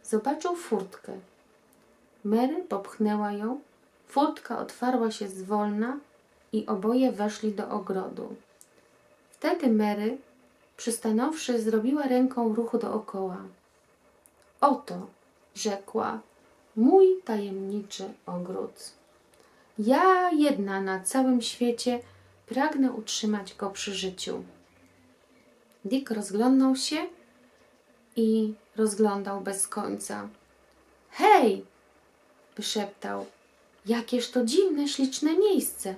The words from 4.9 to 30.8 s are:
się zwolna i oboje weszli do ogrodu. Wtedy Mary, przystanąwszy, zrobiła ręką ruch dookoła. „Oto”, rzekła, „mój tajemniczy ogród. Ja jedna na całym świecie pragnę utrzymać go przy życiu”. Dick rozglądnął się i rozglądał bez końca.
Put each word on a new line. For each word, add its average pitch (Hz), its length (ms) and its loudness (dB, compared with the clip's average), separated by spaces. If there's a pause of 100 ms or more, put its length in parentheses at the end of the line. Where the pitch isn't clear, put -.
się 214 180 -10
zwolna 208 680 -4 (560)
i 214 140 -2
oboje 226 460 2
weszli 208 400 -2
do 196 180 -6
ogrodu. 190 640 -6 (960)
Wtedy 330 380 0
Mary, 214 500 2 (580)
przystanąwszy, 233 840 -2
zrobiła 220 400 0
ręką 254 520 2
ruch 233 240 -2
dookoła. 196 580 -4 (1200)
„Oto”, 190 460 0 (480)
rzekła, 214 680 -4 (560)
„mój 339 300 8 (180)
tajemniczy 202 800 -6 (220)
ogród. 180 640 -8 (880)
Ja 359 520 6
jedna 202 500 2
na 190 200 -2
całym 254 420 2
świecie 240 580 -2 (460)
pragnę 269 460 0
utrzymać 214 600 -4
go 196 160 -6
przy 196 240 -8
życiu”. 185 480 -8 (1400)
Dick 262 260 -2
rozglądnął 247 680 4
się 302 200 -4 (1200)
i 220 380 2 (220)
rozglądał 202 640 0
bez 190 280 -4
końca. 208 600 -8 (840)